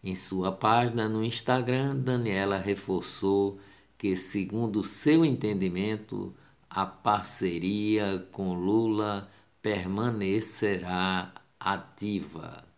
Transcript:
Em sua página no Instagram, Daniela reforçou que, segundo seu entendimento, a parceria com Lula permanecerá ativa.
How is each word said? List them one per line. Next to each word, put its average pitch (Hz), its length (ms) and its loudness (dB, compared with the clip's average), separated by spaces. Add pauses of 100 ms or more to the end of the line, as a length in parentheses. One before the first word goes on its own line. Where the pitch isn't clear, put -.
Em 95 120 -6
sua 92 360 -2
página 113 560 4
no 110 160 0
Instagram, 127 720 0
Daniela 113 600 0
reforçou 98 1040 0 (380)
que, 95 180 0
segundo 104 680 -2
seu 160 420 4
entendimento, 101 1080 -2 (340)
a 95 160 -2
parceria 98 1500 0
com 95 200 -4
Lula 104 800 0 (320)
permanecerá 95 1700 0 (280)
ativa. 87 1040 -6 (140)